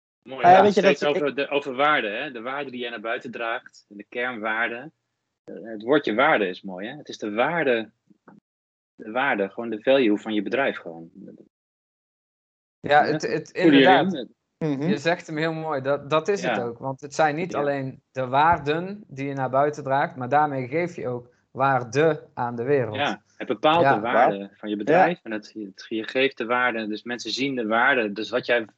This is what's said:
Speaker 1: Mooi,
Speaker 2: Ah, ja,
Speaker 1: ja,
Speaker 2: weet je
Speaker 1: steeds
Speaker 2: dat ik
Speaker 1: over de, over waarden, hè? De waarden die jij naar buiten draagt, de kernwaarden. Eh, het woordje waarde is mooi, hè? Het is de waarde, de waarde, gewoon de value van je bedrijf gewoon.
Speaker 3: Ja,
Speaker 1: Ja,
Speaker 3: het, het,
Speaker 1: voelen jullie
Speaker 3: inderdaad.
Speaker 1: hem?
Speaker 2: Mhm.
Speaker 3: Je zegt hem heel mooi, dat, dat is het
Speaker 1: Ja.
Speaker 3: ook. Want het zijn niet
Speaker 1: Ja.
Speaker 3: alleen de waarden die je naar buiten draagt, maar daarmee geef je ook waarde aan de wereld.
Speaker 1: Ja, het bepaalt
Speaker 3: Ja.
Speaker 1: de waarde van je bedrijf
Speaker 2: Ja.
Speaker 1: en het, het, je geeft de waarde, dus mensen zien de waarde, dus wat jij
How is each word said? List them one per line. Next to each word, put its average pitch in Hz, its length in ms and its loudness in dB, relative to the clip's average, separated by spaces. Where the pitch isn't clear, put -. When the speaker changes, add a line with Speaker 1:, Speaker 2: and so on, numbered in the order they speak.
Speaker 1:
Mooi, 131 220 -4
Speaker 2:
Ah, 175 60 10
ja, 185 60 12
Speaker 1:
ja, 190 60 10
Speaker 2:
weet 208 120 4
je 202 60 2
Speaker 1:
steeds 190 200 4
Speaker 2:
dat 147 160 2
ik 147 60 -2
Speaker 1:
over 139 120 0
de, 139 140 -2
over 143 260 -2
waarden, 127 480 2
hè? 151 80 -8
De 120 100 -12
waarden 131 320 -8
die 123 80 -10
jij 120 100 -6
naar 117 100 -10
buiten 120 300 -6
draagt, 117 580 -8
de 104 200 -18
kernwaarden. 120 840 -6
Eh, - 180 -16
het 110 200 -12
woordje 123 320 2
waarde 127 340 4
is 90 140 -10
mooi, 95 260 -10
hè? 135 80 -12
Het 147 120 -18
is 120 100 -14
de 107 140 -6
waarde, 123 580 0
de - 160 -14
waarde, 117 380 0
gewoon 117 220 -10
de 110 120 -6
value 127 360 4
van 110 160 -6
je 104 80 0
bedrijf 104 360 -2
gewoon. 82 320 -16
Speaker 3:
Ja, 147 240 4
Speaker 1:
Ja, - 80 -
Speaker 3:
het, - 100 -4
het, - 300 -4
Speaker 1:
voelen - 280 4
jullie 156 80 8
Speaker 3:
inderdaad. 190 140 0
Speaker 1:
hem? 147 200 -2
Speaker 2:
Mhm. 147 100 -2
Speaker 3:
Je 175 100 0
zegt 165 280 -2
hem 160 100 -8
heel 160 160 -2
mooi, 156 300 -4
dat, 143 280 -4
dat 160 180 2
is 202 140 0
het 127 140 0
Speaker 1:
Ja. 120 60 -2
Speaker 3:
ook. 120 160 -8
Want 135 220 -8
het 143 140 -14
zijn 151 220 2
niet 175 160 -6
Speaker 1:
Ja. 120 60 -4
Speaker 3:
alleen 139 520 -4
de 131 160 -4
waarden 160 800 0
die 139 200 -8
je 139 80 -6
naar 131 160 -2
buiten 147 340 2
draagt, 139 320 -2
maar 131 120 -8
daarmee 143 400 0
geef 170 280 -4
je - 120 -8
ook 123 260 -8
waarde 135 840 0
aan 120 220 -4
de 117 80 -4
wereld. 127 320 0
Speaker 1:
Ja, 120 260 -4
het 104 120 -10
bepaalt 160 340 2
Speaker 3:
Ja. 139 120 6
Speaker 1:
de 117 60 -2
waarde 110 540 2
van - 140 -12
je 104 80 -2
bedrijf 165 400 2
Speaker 2:
Ja. - 60 -18
Speaker 1:
en 113 100 -12
het, 107 200 -8
het, 101 360 -14
je 110 200 -6
geeft 135 300 0
de 117 80 -6
waarde, 120 400 0
dus 104 160 -6
mensen 117 280 -8
zien 131 240 -4
de 120 120 -4
waarde, 113 460 2
dus 101 180 -8
wat 120 160 -2
jij 120 200 0